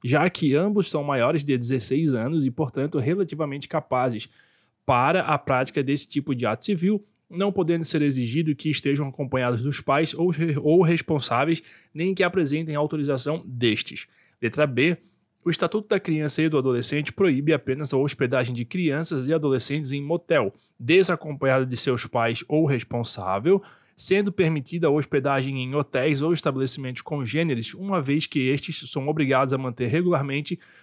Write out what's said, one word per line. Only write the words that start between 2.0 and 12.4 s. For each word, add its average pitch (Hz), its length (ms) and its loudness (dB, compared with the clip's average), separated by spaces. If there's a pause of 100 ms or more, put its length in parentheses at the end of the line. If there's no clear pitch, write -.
anos 139 300 0
e, 131 60 0
portanto, 143 480 -4
relativamente 147 720 -2
capazes 127 600 -2 (540)
para 139 380 2
a 151 160 0
prática 135 460 0
desse 139 260 0
tipo 143 240 -4
de 120 140 -2
ato - 180 -2
civil, 202 400 0 (240)
não 190 220 0
podendo 170 340 0
ser 151 160 0
exigido 139 540 0
que 156 160 -4
estejam 139 360 0
acompanhados 123 540 -2
dos 135 180 -2
pais 151 360 2
ou 175 160 2
re-, 156 280 0
ou 156 220 4
responsáveis, 160 800 2 (320)
nem 180 220 -2
que 185 80 2
apresentem 160 500 0